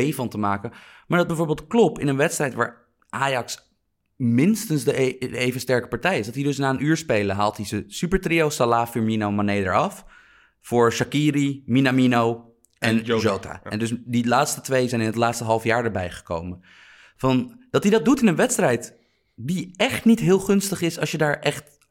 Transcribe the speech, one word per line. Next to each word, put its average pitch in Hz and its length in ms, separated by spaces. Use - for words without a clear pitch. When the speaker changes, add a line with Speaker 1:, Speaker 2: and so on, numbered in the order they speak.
Speaker 1:
van 127 180
te 107 100
maken. 101 320
Maar 165 120
dat 170 80
bijvoorbeeld 156 400
Klopp 220 320
in 143 100
een 139 80
wedstrijd 143 380
waar 113 220
Ajax 131 580
minstens 135 680
de, 131 180
e-, 131 160
de 120 200
even 123 220
sterke 123 280
partij 175 300
is, 104 80
dat 120 80
hij 139 100
dus 139 140
na 135 120
een 131 140
uur 160 120
spelen 104 400
haalt 104 200
hij 107 100
zijn 104 200
supertrio, 165 640
Salah, 117 380
Firmino, 110 420
Mané 104 220
eraf, 101 520
voor 117 320
Shaqiri, 143 760
Minamino 123 840
en 113 200
Speaker 2:
En 110 60
Jota. 113 240
Speaker 1:
Jota. 90 360
Speaker 2:
Ja. - 60
Speaker 1:
En 104 80
dus 113 140
die 120 240
laatste 139 320
twee 127 280
zijn 120 120
in 110 60
het 113 100
laatste 117 280
half 113 200
jaar 117 200
erbij 95 260
gekomen. 90 500
Van, 131 440
dat 139 120
hij 196 100
dat 220 120
doet 277 160
in 226 80
een 160 80
wedstrijd 165 600
die 156 420
echt 247 280
niet 226 160
heel 185 180
gunstig 196 420
is 170 180
als 151 120
je 160 80
daar 147 200
echt... - 400